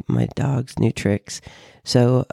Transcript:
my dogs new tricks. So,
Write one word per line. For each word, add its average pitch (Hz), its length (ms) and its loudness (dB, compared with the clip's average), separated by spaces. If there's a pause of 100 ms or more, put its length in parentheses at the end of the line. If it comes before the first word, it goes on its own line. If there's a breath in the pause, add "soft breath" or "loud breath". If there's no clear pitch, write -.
my - 280 2
dogs 131 420 -4
new 113 140 2
tricks. - 480 -4 (440 loud breath)
So, 127 500 2